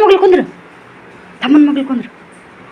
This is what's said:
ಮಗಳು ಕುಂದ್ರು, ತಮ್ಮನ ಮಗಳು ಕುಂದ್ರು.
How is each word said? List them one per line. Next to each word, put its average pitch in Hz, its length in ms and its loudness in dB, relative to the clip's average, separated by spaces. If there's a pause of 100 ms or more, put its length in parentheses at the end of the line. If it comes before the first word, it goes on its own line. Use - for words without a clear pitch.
ಮಗಳು 381 160 2
ಕುಂದ್ರು, 359 240 2 (960)
ತಮ್ಮನ 285 280 2
ಮಗಳು 277 180 -6
ಕುಂದ್ರು. 254 220 -8 (640)